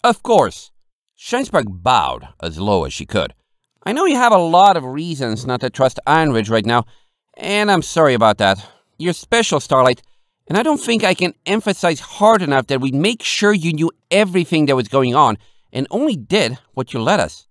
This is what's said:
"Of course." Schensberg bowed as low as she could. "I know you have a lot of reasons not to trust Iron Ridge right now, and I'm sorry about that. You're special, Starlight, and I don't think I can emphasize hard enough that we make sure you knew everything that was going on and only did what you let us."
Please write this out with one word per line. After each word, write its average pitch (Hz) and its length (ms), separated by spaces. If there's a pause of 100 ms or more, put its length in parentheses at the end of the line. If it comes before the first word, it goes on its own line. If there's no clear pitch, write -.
"Of - 200
course." 156 480 (460)
Schensberg 127 680
bowed 78 460 (100)
as 80 200
low 95 260
as 65 80
she - 120
could. 85 280 (500)
"I - 80
know 311 140
you 311 100
have 240 160
a 202 60
lot 180 400
of 139 80
reasons 135 600
not 127 160
to 127 80
trust 131 380
Iron 156 240
Ridge 110 180
right 113 160
now, 117 200 (500)
and 208 340
I'm 185 120
sorry 151 320
about 110 240
that. 98 280 (320)
You're 170 160
special, 220 460
Starlight, 127 420 (460)
and 165 100
I 233 60
don't 294 180
think 226 220
I 185 100
can 175 200 (120)
emphasize 185 540
hard 214 420
enough 143 260
that 135 120
we 135 120
make 165 300
sure - 300
you 170 220
knew 160 180 (180)
everything 175 580
that 139 100
was 117 100
going 131 260
on 127 240 (360)
and 131 180
only 254 240
did 127 420 (160)
what - 200
you 117 80
let 120 180
us." - 320